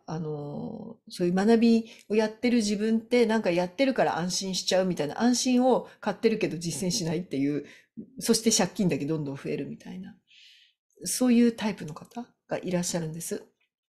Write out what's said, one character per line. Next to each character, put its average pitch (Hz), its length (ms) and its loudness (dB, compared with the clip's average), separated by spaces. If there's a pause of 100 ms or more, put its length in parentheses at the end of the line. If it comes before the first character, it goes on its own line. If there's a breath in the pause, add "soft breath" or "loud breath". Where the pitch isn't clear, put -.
あ 160 120 -8
の 151 760 -10 (120)
ー、 - 20 -20
そ 180 140 -4
う - 20 2
い 175 40 2
う 180 40 0
学 220 240 6
び 226 280 4 (220 loud breath)
を 208 80 0
や 220 100 4
っ 214 40 -6
て 240 200 -2
る 240 80 4
自 208 180 0
分 220 220 0
っ - 20 -2
て、 240 260 4
な 220 120 2
ん 214 40 0
か 196 80 2
や 175 160 2
っ - 20 -14
て 269 160 0
る 254 100 2
か 180 100 2
ら 147 140 0
安 180 120 -2
心 190 240 -4
し - 100 -6
ち 185 120 2
ゃ 190 60 4
う 190 40 0
み 175 100 0
た 147 80 -2
い 143 40 -2
な、 - 140 -8
安 240 140 4
心 254 280 2
を 233 240 2 (120 loud breath)
買 196 140 -4
っ - 20 -10
て 226 120 2
る 220 100 2
け 175 100 0
ど 156 100 -6
実 170 280 -6
践 175 40 0
し 170 140 -2
な 160 100 -2
い 156 40 -2
っ - 40 -4
て - 140 -8
い 143 200 0
う、 - 100 -6 (520 loud breath)
そ 226 160 2
し 226 60 2
て 226 100 2
借 190 200 2
金 185 180 0
だ 143 100 2
け 143 80 -4
ど 156 120 -2
ん 151 60 -6
ど 139 80 -6
ん 139 40 -8
増 156 140 -8
え 147 60 -2
る 139 120 -6
み 151 100 -12
た 180 140 -16
い 185 60 -12
な、 190 180 -16 (880 soft breath)
そ 254 240 0
う 240 40 4
い 233 100 6
う 233 100 4
タ 214 180 -4
イ 180 40 -6
プ 180 100 -12
の 156 100 -12
方 - 320 -16 (220)
が 165 100 -4
い 180 120 -8
ら 175 100 0
っ - 20 -2
し 175 140 -4
ゃ 165 40 -4
る 160 80 -6
ん 156 40 -10
で 165 80 -12
す。 - 220 -10 (520)